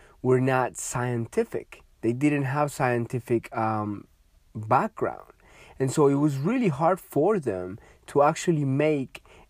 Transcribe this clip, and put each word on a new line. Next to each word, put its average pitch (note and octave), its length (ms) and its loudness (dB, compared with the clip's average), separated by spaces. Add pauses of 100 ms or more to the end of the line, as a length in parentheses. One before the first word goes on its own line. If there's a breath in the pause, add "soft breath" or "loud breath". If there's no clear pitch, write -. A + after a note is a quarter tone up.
(220 soft breath)
were B2+ 180 4
not B2+ 380 0
scientific. - 1040 -4 (200)
They A#2 120 0
didn't C#3+ 300 0
have C#3+ 280 0
scientific, A#2+ 840 -2
um, G#2+ 500 -4 (460)
background. A2 800 -2 (460 soft breath)
And C3 120 0
so D3 160 4
it C#3 80 4
was C#3+ 220 0
really A3 300 0
hard E3 320 0
for F#3+ 400 0
them F#2+ 400 -6 (280 soft breath)
to C#3+ 140 2
actually D3+ 440 2
make C#3+ 580 0 (260 soft breath)